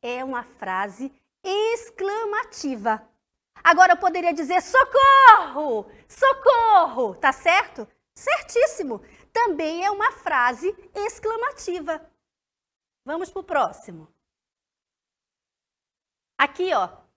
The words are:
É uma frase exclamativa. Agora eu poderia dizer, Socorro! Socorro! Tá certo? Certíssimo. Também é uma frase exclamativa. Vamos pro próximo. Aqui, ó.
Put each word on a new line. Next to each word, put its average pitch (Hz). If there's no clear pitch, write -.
É 247
uma 262
frase 202
exclamativa. 403
Agora 349
eu -
poderia 349
dizer, 330
Socorro! 453
Socorro! 453
Tá 277
certo? -
Certíssimo. 466
Também 330
é 392
uma 415
frase 269
exclamativa. 415
Vamos 339
pro 381
próximo. 180
Aqui, 320
ó. 196